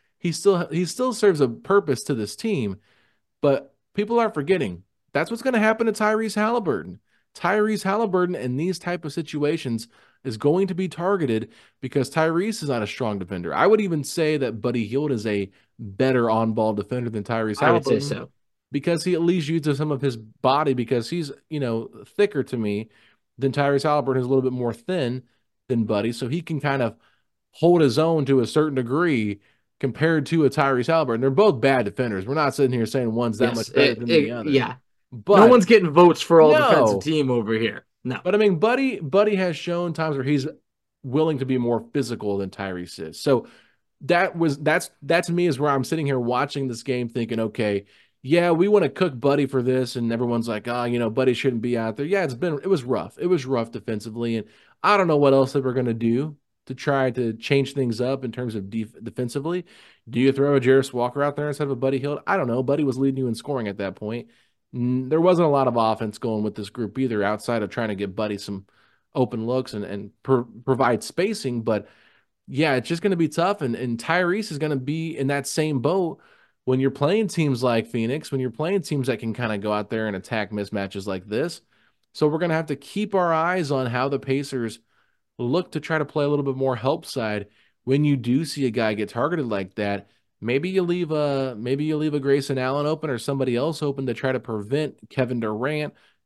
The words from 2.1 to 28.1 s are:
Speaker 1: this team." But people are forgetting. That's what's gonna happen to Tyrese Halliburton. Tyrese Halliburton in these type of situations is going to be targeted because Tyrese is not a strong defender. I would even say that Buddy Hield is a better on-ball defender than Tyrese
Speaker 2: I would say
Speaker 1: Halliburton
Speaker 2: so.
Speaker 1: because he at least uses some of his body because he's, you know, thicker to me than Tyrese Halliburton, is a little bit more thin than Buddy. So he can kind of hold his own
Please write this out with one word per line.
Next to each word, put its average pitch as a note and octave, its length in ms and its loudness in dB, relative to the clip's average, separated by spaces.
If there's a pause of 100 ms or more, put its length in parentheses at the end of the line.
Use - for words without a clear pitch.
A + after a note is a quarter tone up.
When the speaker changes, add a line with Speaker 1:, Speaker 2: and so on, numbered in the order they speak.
Speaker 1:
this G#2+ 220 -6
team." B2+ 400 -4 (640)
But - 340 0 (180)
people A3 280 0
are A3+ 100 0
forgetting. C#3+ 520 -2 (280)
That's - 180 -2
what's A#3 140 -6
gonna B3+ 160 2
happen A3 280 2
to A3 40 2
Tyrese G#3+ 440 0
Halliburton. F3+ 680 -2 (340)
Tyrese G#3+ 480 0
Halliburton F#3 500 0
in B2 240 -4
these E3+ 220 -2
type F3 260 -6
of C#3+ 80 -8
situations D3 760 -4 (360)
is A2+ 140 -6
going D#3+ 300 4
to F#3 60 -4
be F#3 140 -2
targeted E3 640 0 (320)
because C3 280 -2
Tyrese E3+ 540 0
is C#3+ 60 -2
not A#2+ 120 0
a G#2 60 -2
strong G#2+ 320 -4
defender. F2 340 -6
I A2 140 4
would G#3+ 120 6
even E3+ 240 -2
say D#3 340 0
that A#2 220 -4
Buddy A#2+ 280 -2
Hield C#3+ 240 -2
is A2+ 160 -2
a G2+ 240 -2 (260)
better A#2 540 0
on-ball A2 420 2
defender A#2 380 -4
than G#2+ 120 -6
Tyrese A2 380 -4
Speaker 2:
I - 120 4
would - 120 2
say C3+ 140 2
Speaker 1:
Halliburton - 20 -4
Speaker 2:
so. C#3+ 300 -8 (400)
Speaker 1:
because D#3+ 320 -2
he F3+ 100 0
at E3 80 0
least E3+ 280 2
uses D3+ 280 0
some D3+ 140 -2
of B2+ 100 -2
his C3 160 -2
body C3 560 0
because A#2+ 380 -2
he's, E3 200 -4 (160)
you D3+ 120 -6
know, A#2 320 -4 (160)
thicker G3+ 340 0
to B2+ 160 -6
me G#2+ 320 -2 (480)
than C3 140 0
Tyrese C#3 320 2
Halliburton, C3+ 380 0
is B2 40 -4
a B2 40 -4
little C3+ 120 4
bit B2+ 120 0
more A#2+ 200 -4
thin B2+ 480 -4 (480)
than A#2 140 0
Buddy. G#2+ 300 -2
So A#2+ 160 -8
he E3 120 -4
can D#3+ 180 -6
kind C#3 220 0
of A2+ 140 -2 (560)
hold F3 300 4
his C3 180 4
own D#3+ 260 2